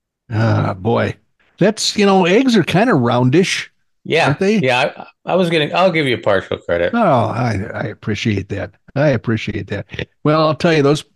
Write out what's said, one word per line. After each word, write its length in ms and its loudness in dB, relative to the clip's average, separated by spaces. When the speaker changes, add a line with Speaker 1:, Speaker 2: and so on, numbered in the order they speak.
Speaker 1:
Ah, 440 0
boy. 420 -2
That's, 380 0
you 100 2
know, 180 4
eggs 320 2
are 60 4
kinda 320 2
roundish, 800 0
Speaker 2:
Yeah. 240 0
Speaker 1:
aren't 100 -2
they? 200 0
Speaker 2:
Yeah, 480 -2
I, 60 -4
I 20 0
was 160 0
gonna, 240 0
I'll 160 4
give 160 0
you 120 0
partial 400 0
credit. 360 -2
Speaker 1:
Oh, 40 0
I, 760 0
I 140 -6
appreciate 640 -4
that. 240 -8
I 140 2
appreciate 600 -4
that. 180 -10
Well, 220 2
I'll 100 0
tell 160 0
you, 100 2
those, 220 2